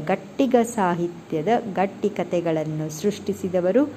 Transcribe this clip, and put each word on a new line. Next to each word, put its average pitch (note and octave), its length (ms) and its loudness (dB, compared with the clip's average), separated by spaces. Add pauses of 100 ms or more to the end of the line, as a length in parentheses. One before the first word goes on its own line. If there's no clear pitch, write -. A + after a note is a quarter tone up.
ಗಟ್ಟಿಗ A#3 560 0
ಸಾಹಿತ್ಯದ F3 840 -2 (260)
ಗಟ್ಟಿ G3 360 0
ಕಥೆಗಳನ್ನು D#3+ 800 -2
ಸೃಷ್ಟಿಸಿದವರು F#3+ 920 0 (140)